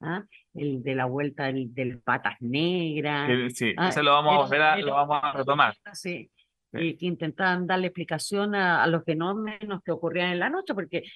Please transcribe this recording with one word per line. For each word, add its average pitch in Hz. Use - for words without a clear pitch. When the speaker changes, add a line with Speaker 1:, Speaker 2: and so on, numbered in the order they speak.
Speaker 1:
¿Ah? 180
El 147
de 135
la 131
vuelta 139
del, 131
del 123
Patas 120
Negras. 147
Speaker 2:
Que, 123
sí, 120
Speaker 1:
Ah, 170
Speaker 2:
eso 147
lo 147
vamos 147
a 147
Speaker 1:
era, 143
Speaker 2:
volver 143
a, 156
Speaker 1:
era 147
Speaker 2:
lo 139
vamos 143
a 147
retomar. 139
Speaker 1:
Sí. 175
Speaker 2:
Sí. -
Speaker 1:
Y 165
que 170
intentaban 180
darle 185
explicación 202
a, 180
a -
los 165
fenómenos 202
que -
ocurrían 170
en 175
la 190
noche, 370
porque 180